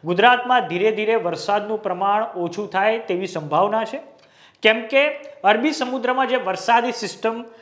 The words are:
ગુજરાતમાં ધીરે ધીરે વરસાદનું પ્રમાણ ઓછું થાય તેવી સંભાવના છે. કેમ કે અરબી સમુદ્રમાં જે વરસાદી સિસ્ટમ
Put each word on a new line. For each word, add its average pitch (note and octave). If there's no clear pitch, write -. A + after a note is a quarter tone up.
ગુજરાતમાં A#3+
ધીરે F3+
ધીરે G#3+
વરસાદનું G3+
પ્રમાણ G3
ઓછું F#3+
થાય G#3+
તેવી F#3
સંભાવના E3
છે. C4+
કેમ A3+
કે C#4+
અરબી A3
સમુદ્રમાં B3+
જે B3
વરસાદી A#3
સિસ્ટમ A3+